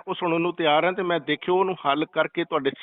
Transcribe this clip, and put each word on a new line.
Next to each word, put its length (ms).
ਉਹ 80
ਸੁਣਨ 260
ਨੂੰ 120
ਤਿਆਰ 320
ਹਾਂ 80
ਤੇ 100
ਮੈਂ 160
ਦੇਖਿਓ 360
ਉਹਨੂੰ 200
ਹੱਲ 200
ਕਰਕੇ 380
ਤੁਹਾਡੇ 280